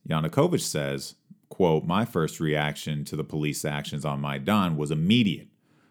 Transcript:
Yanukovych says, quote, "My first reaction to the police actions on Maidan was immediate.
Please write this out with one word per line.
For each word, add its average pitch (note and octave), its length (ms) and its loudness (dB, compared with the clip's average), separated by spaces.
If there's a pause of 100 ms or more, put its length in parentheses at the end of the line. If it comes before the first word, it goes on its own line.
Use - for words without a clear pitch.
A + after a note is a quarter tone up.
Yanukovych E2 540 2
says, C#2 540 -4 (340)
quote, D#2+ 360 4
"My F#2+ 200 2
first D#2+ 340 -2
reaction D2+ 680 -2
to - 100 -8
the D2+ 80 -4
police D2+ 420 -4
actions D2 400 -4
on C#2+ 160 -2
Maidan D2+ 560 0
was D2 140 -2
immediate. F#2 580 2 (420)